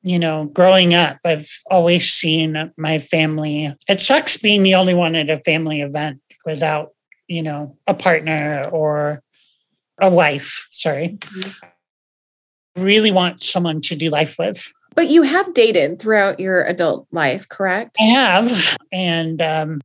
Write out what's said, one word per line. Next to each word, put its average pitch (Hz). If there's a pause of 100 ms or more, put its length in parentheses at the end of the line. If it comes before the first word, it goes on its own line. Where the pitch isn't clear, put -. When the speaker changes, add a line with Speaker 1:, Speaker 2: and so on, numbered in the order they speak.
Speaker 1:
you 180
know, 156
growing 180
up, 156
I've 156 (220)
always 175
seen 160
my 156
family. 156 (160)
It 196
sucks -
being 208
the 190
only 185
one 165
at 151
a 156
family 156
event 143 (260)
without, 151 (340)
you 170
know, 147 (100)
a 196
partner 151
or 147 (800)
a 190
wife, 151
sorry. 165
Speaker 2:
Mm-hmm. -
Speaker 1:
Really 214
want 180
someone 165
to 170
do 156
life 151
with. 107 (220)
Speaker 2:
But 320
you 320
have 339
dated 185
throughout 208
your 185
adult 170
life, 160
correct? 196
Speaker 1:
I 220
have. 226 (140)
And, 165
um, 156